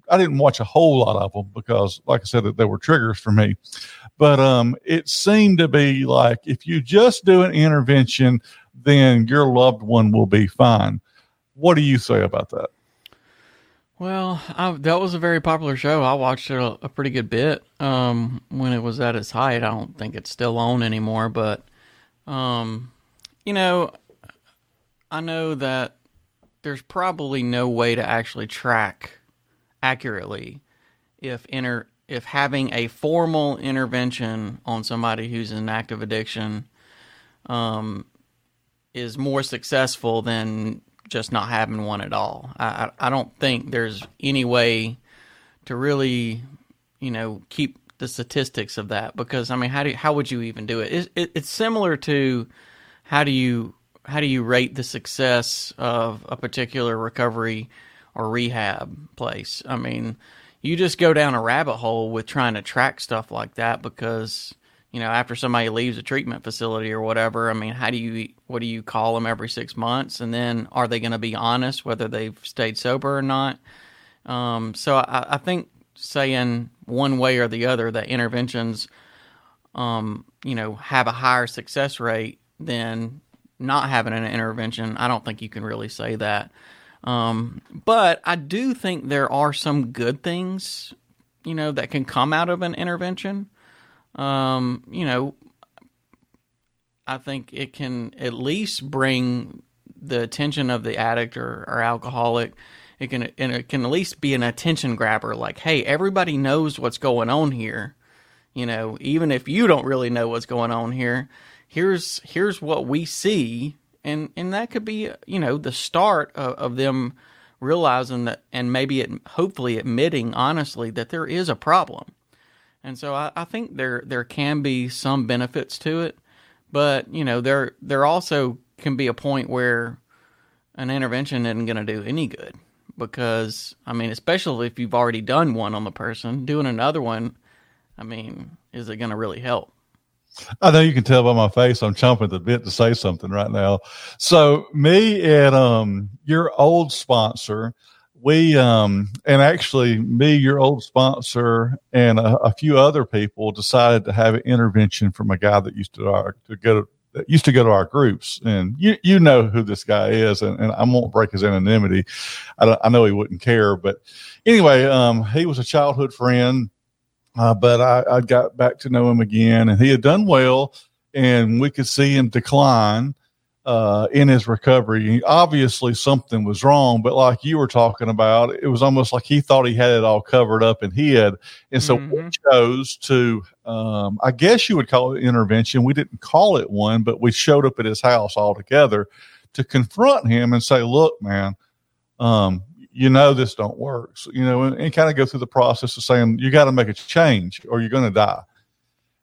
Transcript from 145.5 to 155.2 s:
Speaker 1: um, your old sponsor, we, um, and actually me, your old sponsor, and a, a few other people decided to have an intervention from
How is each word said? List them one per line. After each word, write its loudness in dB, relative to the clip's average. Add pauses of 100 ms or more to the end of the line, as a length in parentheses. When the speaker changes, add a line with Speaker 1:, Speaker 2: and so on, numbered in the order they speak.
Speaker 1:
um, 2 (140)
your 0
old 4
sponsor, -2 (480)
we, 6
um, 4 (160)
and 6
actually 2
me, 2
your 4
old 2
sponsor, 0 (160)
and 6
a, 4
a 2
few 2
other 6
people -2
decided 4
to -4
have 4
an -2
intervention 2
from -4